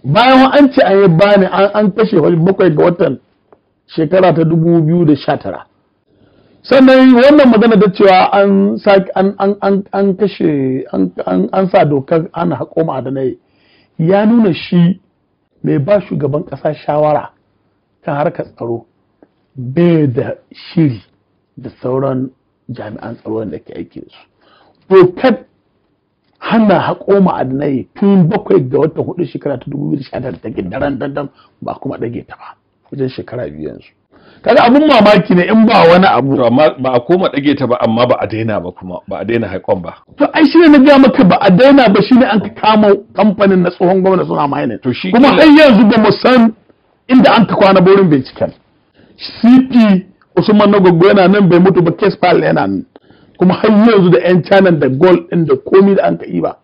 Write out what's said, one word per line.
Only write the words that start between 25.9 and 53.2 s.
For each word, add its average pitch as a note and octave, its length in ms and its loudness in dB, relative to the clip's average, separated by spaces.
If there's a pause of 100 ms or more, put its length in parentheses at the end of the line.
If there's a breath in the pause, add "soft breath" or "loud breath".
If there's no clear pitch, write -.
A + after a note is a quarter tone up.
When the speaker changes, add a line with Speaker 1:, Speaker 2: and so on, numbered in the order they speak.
Speaker 1:
hana G3 420 0
haƙo G3 400 -2
ma'adanai C3+ 760 -4
tun G3 340 2
bakwai G3 300 -2 (100)
ga C3+ 100 -4
watan D#3 260 -4
hudu E3 200 -8
shekara C#3 340 -10
ta - 100 -20
dubu C#3+ 220 -10
biyu D3 100 -4
da - 20 -16
sha - 180 -12
tara B2+ 200 -12
take A2 280 -12
daren C#3 280 -8
dandan C#3+ 320 -10 (320 soft breath)
ba - 140 -12
kuma - 220 -12
ɗage - 300 -12
ta - 80 -20
ba. - 220 -20 (340)
Wajen C3 180 -8
shekara B2 400 -12
biyu D2+ 200 -14
yanzu. - 240 -20 (500 soft breath)
Kaga A#3+ 220 2
abun C#4+ 220 2
mamaki G#3 480 2
ne F3 120 0
in A3 180 4
ba F3 240 2
wani F#3 160 4
abu. C3+ 300 0
Speaker 2:
To, C3 100 -2
amma B2+ 240 2 (100)
ba B2+ 140 -4
a A#2+ 60 0
koma F3+ 300 -2
ɗage C#3+ 280 -2
ta - 100 -4
ba, A#2+ 140 -2
amma A#2 240 0
ba A#2+ 160 0
a G2 60 -6
daina G#2+ 340 -6
ba F2+ 100 -12
kuma, F2+ 360 -16
ba F2+ 140 -12
a F#2+ 40 -8
daina A2+ 220 -4
haƙon F#2 340 -6
ba. E2+ 120 -14 (240)
Speaker 1:
To, D4 160 0
ai D#4 120 0
shi D#4+ 140 2
ne E4+ 80 6
na D4 160 6
gaya C#4 160 4
maka C4+ 240 2
ba F3+ 180 2
a G3+ 80 2
daina B3+ 400 4
ba, G3 120 2
shi - 140 0
ne A#3+ 100 4
an G#3 160 -2
ka - 80 -10 (120)
kama G#3+ 280 2 (260)
kamfanin G3 480 0
na F3 60 -2
tsohon F#3 340 -2
gwamna F#3 220 0
suna D3+ 220 -4
mining. C#3 360 -6
Speaker 2:
To, B2 100 -4
shi F#3 180 -8
Speaker 1:
Kuma B3 180 4
Speaker 2:
kila G3+ 120 2
Speaker 1:
har D#4 160 6
yanzu A#3 320 4
ba A#3 80 2
mu G#3+ 140 2
san A#3+ 420 2 (560)
inda C4 280 4
an A3+ 100 2
ka F3+ 80 -4
kwana F#3+ 260 2
ba F3+ 100 4
wurin G3 180 4
binciken. - 440 -4 (640 soft breath)
C - 240 -14 (300)
P G#3 340 2 (320)
Usman G#3 340 2
Nagoggo F3+ 360 4
yana G3+ 240 4
nan G3+ 180 2
bai F3 100 4
mutu F3+ 240 2
ba, E3 100 0
case F#3+ 280 -4
file F3 200 0
yana D#3 260 -2
nan. - 180 -8 (540 soft breath)